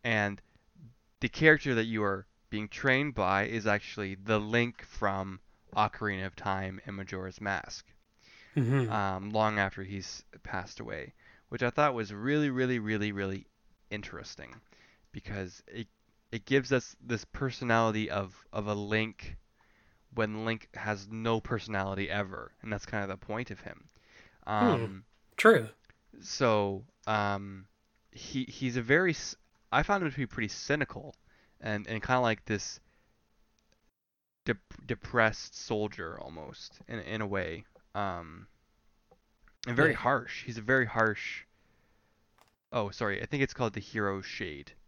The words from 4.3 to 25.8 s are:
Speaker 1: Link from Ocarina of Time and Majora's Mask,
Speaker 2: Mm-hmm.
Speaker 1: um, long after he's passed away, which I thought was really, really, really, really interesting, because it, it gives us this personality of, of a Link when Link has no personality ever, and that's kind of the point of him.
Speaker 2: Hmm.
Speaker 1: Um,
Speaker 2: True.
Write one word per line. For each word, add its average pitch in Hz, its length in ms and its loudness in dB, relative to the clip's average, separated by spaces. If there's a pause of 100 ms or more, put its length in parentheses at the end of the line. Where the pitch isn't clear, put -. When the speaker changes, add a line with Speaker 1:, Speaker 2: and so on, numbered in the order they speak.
Speaker 1:
Link 117 460 0
from 98 560 -2 (340)
Ocarina 101 500 0
of 92 120 -8
Time 95 480 -4
and 101 100 -8
Majora's 95 460 -8
Mask, - 440 -4 (680)
Speaker 2:
Mm-hmm. 123 360 4
Speaker 1:
um, 98 380 0
long 107 300 4
after 95 240 -2
he's 95 400 -10 (200)
passed - 360 -8
away, 92 340 -10 (360)
which 120 120 -4
I 123 80 2
thought 147 240 4
was 107 180 -4
really, 139 380 2
really, 127 300 2
really, 107 320 0
really 98 340 -4 (460)
interesting, - 640 -12 (560)
because 95 560 -8
it, 107 200 -12 (440)
it 113 140 -8
gives 131 280 4
us - 260 0
this 117 260 -2
personality 113 840 2
of, 95 240 -4 (180)
of 104 160 -4
a 104 60 0
Link 107 640 -2 (800)
when 110 300 0
Link 113 280 -4
has 101 360 -4
no 113 300 0
personality 98 680 -2
ever, 98 420 -4 (100)
and 110 120 -6
that's - 140 -6
kind 104 160 -2
of 98 60 -4
the 98 140 -6
point 117 280 -6
of - 80 -10
him. - 300 -16 (580)
Speaker 2:
Hmm. - 60 -4
Speaker 1:
Um, 107 500 2 (340)
Speaker 2:
True. 147 320 8 (500)